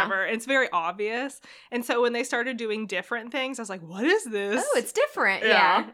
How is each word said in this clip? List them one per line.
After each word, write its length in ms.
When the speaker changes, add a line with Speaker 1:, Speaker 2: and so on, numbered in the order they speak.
Speaker 1:
whatever. 180
It's 180
very 280
obvious. 680
And 140
so 180
when 120
they 100
started 320
doing 320
different 420
things, 300
I 20
was 80
like, 60
"What 300
is 180
this?" 420
Speaker 2:
Oh, 120
it's 140
different. 520
Speaker 1:
Yeah, 60
Speaker 2:
Yeah. 420